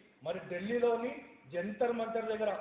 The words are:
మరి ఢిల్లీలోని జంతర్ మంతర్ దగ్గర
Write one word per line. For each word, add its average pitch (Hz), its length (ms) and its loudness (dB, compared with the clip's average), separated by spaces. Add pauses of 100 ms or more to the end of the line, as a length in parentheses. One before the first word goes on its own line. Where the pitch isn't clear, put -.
(240)
మరి 175 160 -4
ఢిల్లీలోని 233 760 2 (380)
జంతర్ 208 380 0
మంతర్ 226 340 0
దగ్గర 214 360 0